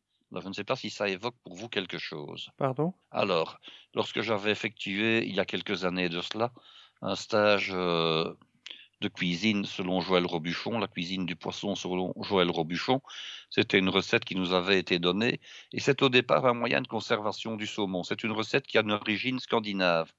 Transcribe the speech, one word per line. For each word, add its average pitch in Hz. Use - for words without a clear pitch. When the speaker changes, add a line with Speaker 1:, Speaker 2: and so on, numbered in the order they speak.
Speaker 1:
Alors, 87
je 92
ne 98
sais 101
pas 127
si 110
ça 104
évoque 101
pour 90
vous 107
quelque 90
chose. 80
Speaker 2:
Pardon ? 139
Speaker 1:
Alors, 87
lorsque 113
j'avais 104
effectué, 107
il 98
y 98
a 92
quelques 92
années 90
de 85
cela, 117
un 95
stage, 104
euh, 85
de 101
cuisine 95
selon 92
Joël 90
Robuchon, 85
la 98
cuisine 92
du 85
poisson 101
selon 92
Joël 92
Robuchon, 85
c'était -
une 95
recette 95
qui -
nous 90
avait 92
été 90
donnée, 95
et -
c'est 139
au 135
départ 127
un 120
moyen 120
de 127
conservation 107
du 104
saumon. 92
C'est -
une 107
recette 110
qui -
a -
une 107
origine 110
scandinave. 95